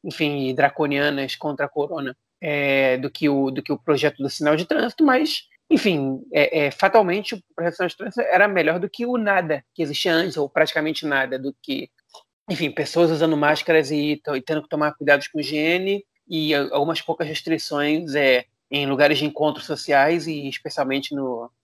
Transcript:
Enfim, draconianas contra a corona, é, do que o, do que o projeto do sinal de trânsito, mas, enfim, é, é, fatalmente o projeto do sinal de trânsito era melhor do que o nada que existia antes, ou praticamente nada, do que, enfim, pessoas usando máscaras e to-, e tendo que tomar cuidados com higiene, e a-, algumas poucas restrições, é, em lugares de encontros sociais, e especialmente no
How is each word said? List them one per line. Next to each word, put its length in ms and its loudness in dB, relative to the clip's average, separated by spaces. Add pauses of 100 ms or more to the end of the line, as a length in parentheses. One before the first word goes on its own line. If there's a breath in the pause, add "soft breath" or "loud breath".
Enfim, 520 -2
draconianas 800 0
contra 300 -4
a 20 -10
corona, 480 -6 (240)
é, 560 2
do 140 -4
que 180 -2
o, 220 2
do 120 -8
que 80 -12
o 80 -2
projeto 440 0
do 80 -4
sinal 260 0
de 80 -2
trânsito, 400 0
mas, 380 2 (260 soft breath)
enfim, 540 0 (100)
é, 340 4
é, 40 0
fatalmente 640 2
o 80 -14 (120)
projeto 180 -2
do 40 -14
sinal 120 -2
de 100 -8
trânsito 240 -6
era 260 4
melhor 300 2
do 100 -4
que 160 -8
o 140 -2
nada 440 0 (120)
que 80 -4
existia 320 0
antes, 240 0
ou 100 0
praticamente 560 0
nada, 340 -2
do 240 -6
que, 280 -6 (600 loud breath)
enfim, 200 -2
pessoas 400 2
usando 260 2
máscaras 540 2
e 340 -2
to-, 100 -4
e 60 -2
tendo 220 -4
que 80 -16
tomar 240 0
cuidados 340 2
com 100 -8
higiene, 640 -2 (240)
e 280 -2
a-, 180 0
algumas 300 0
poucas 260 -4
restrições, 840 -2
é, 320 2 (240)
em 160 -2
lugares 320 4
de 80 -2
encontros 400 -2
sociais, 600 2
e 220 -6
especialmente 680 -6
no 360 -6 (140)